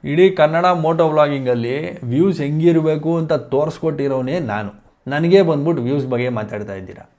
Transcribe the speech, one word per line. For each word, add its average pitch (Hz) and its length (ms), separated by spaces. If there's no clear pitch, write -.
ಇಡೀ 170 260
ಕನ್ನಡ 170 360
ಮೋಟೋ 165 420
ವ್ಲಾಗಿಂಗಲ್ಲಿ 139 960
ವ್ಯೂಸ್ 160 340
ಹೆಂಗಿರಬೇಕು 160 800
ಅಂತ 165 140
ತೋರಿಸ್ಕೊಟ್ಟಿರೋನೇ 139 1040
ನಾನು. 107 320
ನನಗೆ 165 360
ಬಂದ್ಬಿಟ್ಟು 160 400
ವ್ಯೂಸ್ 131 240
ಬಗ್ಗೆ 123 220
ಮಾತಾಡ್ತಾ 104 460
ಇದ್ದೀರಾ. 95 440